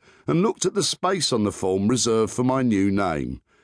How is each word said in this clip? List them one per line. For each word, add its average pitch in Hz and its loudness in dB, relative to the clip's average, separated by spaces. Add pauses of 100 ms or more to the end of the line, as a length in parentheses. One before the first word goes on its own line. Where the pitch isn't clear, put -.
(280)
and 160 2
looked 208 0
at 190 -2
the 196 0
space 185 -2
on 107 0
the 98 -2
form 95 0
reserved 110 2
for 127 -2
my 127 0
new 101 2
name. 76 -2 (240)